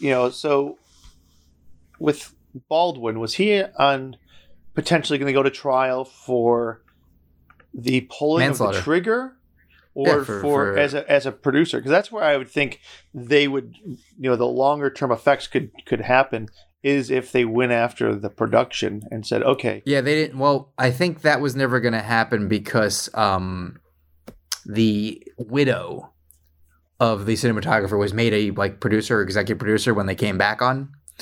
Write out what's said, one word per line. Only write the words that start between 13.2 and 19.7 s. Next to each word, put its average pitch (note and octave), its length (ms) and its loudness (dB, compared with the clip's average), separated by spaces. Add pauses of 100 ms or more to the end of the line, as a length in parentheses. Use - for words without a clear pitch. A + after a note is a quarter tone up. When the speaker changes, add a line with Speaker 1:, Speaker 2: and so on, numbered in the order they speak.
Speaker 1:
would, C3+ 340 -4
you C3 460 -8
know, B2 80 4
the A#2+ 100 2
longer C#3 440 0
term C3+ 200 -4
effects B2+ 360 2
could, A2+ 240 -4 (160)
could A2+ 160 -2
happen B2 460 0 (340)
is C#3 280 0
if C3 220 -2
they B2 140 4
went B2 260 0
after A#2 420 0
the G2+ 140 -6
production A2 720 0 (100)
and A2 160 -8
said, A2 160 -2
"Okay." A2 440 0